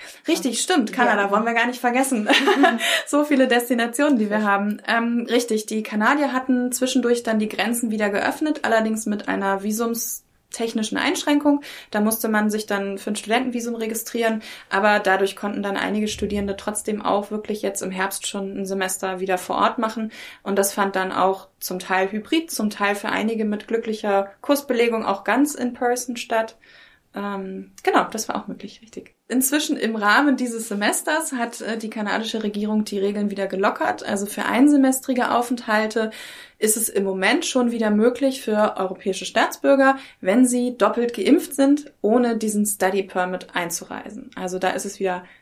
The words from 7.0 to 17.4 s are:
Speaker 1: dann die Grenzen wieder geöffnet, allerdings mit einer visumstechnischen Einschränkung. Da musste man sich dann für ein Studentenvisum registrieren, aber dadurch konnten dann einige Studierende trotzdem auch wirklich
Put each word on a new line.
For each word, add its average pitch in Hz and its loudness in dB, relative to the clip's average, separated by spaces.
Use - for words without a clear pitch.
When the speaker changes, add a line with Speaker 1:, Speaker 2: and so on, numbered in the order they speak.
Speaker 1:
dann 220 0
die 214 0
Grenzen 226 -2
wieder 208 0
geöffnet, 302 -2
allerdings 220 0
mit 208 -2
einer 196 -2
visumstechnischen 226 -4
Einschränkung. 294 2
Da 208 0
musste 220 0
man 214 2
sich 214 -2
dann 196 -2
für 214 -6
ein 208 -4
Studentenvisum 233 -2
registrieren, 220 -2
aber 208 4
dadurch 196 2
konnten 208 -6
dann 196 -4
einige 208 0
Studierende 202 -2
trotzdem 214 -4
auch 202 0
wirklich 214 -6